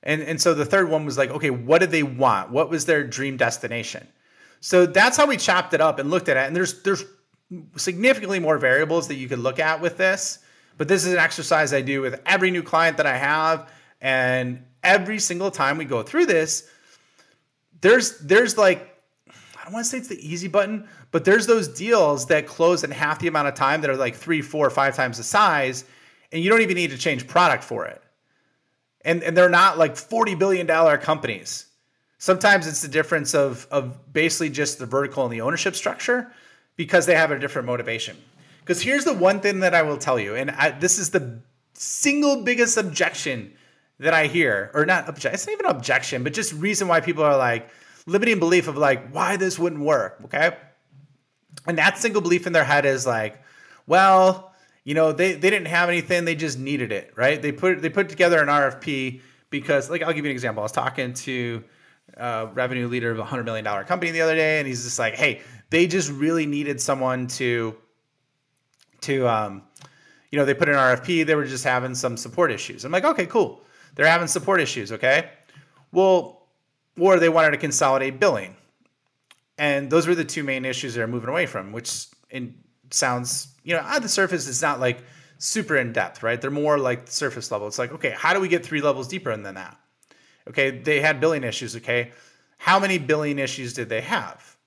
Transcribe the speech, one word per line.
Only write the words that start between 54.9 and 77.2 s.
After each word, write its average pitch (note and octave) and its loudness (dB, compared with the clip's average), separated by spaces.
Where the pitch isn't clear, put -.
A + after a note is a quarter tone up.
know, D#3 4
they, F3+ 0
they E3 2
didn't G3 -2
have F3 2
anything, F3 0
they E3 -2
just D3+ -6
needed C3 -4
it," G2 -8
right? C#3+ 2
They D3 -2
put, F3 0
they D#3+ -2
put G3 -2
together F3 4
an C#3+ 2
R C#3+ 4
F C3 -8
P C3 -6
because, C#3+ -2
like, E3 -4
I'll E3 -2
give D3 -4
you D3 -2
an C3+ -4
example. A2+ -6
I - -4
was G#2+ -6
talking B2+ -4
to A#2+ -8
a A2+ -6
revenue B2 -4
leader A#2+ -4
of A2+ -6
a G#2+ -8
hundred A#2+ -8
million A2 -6
dollar G2+ -4
company F3 -4
the E3 -2
other D#3+ 2
day, D#3 2
and C#3 -4
he's A#2+ -8
just B2 -8
like, A2+ -2
"Hey, C#3 -2
they E3+ 4
just E3 -2
really D#3 -2
needed C#3+ -4
someone B2+ -2
to, A#2+ -4
to, C3+ 0
um, G#2 -2
you C#3+ -4
know, C#3+ 4
they C#3 2
put D3 0
an C#3+ 4
R C3 6
F B2 -2
P, E3 0
they D#3 2
were D3 0
just C3 -8
having B2+ 0
some B2 -4
support C3 -2
issues." - -10
I'm C#3+ -8
like, F#3 0
"Okay, D4+ 0
cool. G3 -2
They're D3 2
having E3 2
support F#3 0
issues, A2+ -4
okay?" C3+ 0
Well, F3+ 2
or F#3 6
they E3+ 6